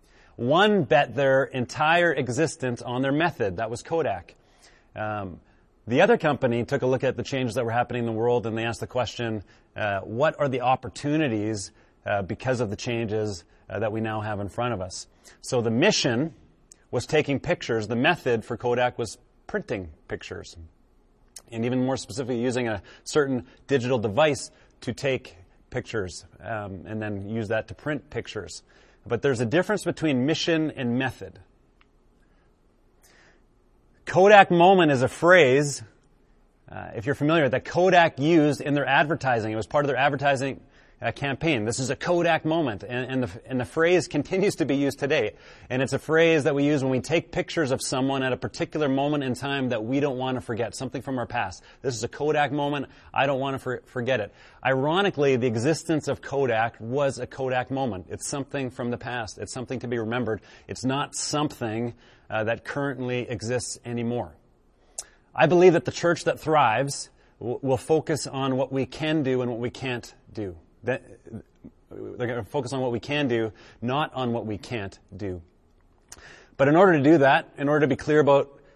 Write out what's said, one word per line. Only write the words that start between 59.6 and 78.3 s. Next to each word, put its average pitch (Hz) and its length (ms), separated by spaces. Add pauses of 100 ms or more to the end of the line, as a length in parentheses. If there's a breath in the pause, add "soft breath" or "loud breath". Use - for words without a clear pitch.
to 123 100
be 120 100
remembered. 110 420 (280 loud breath)
It's 98 160
not 135 300
something, 120 800 (360 soft breath)
uh, 110 140
that 113 200
currently 127 640
exists 117 560
anymore. 120 480 (1000 loud breath)
I - 120
believe 175 280
that - 100
the - 80
church - 320
that 139 160
thrives 139 720 (300 soft breath)
w-, 120 200
will 131 160
focus 151 500
on 135 300
what 131 160
we 135 140
can 156 360
do 127 200
and 123 80
what 117 100
we 120 80
can't 123 460 (180)
do. 95 240 (280)
That, 123 180 (880)
they're 104 360
gonna 120 180
focus 127 280
on 131 80
what 127 100
we 120 100
can 147 280
do, 113 240 (300 loud breath)
not 135 320
on 127 180
what 113 140
we 107 100
can't 98 420 (160)
do. 92 280 (1120 loud breath)
But 135 120
in 147 60
order 185 200
to 143 80
do 156 160
that, 139 400
in 143 100
order 151 120
to 151 60
be 131 100
clear 151 240
about, 139 380 (180 soft breath)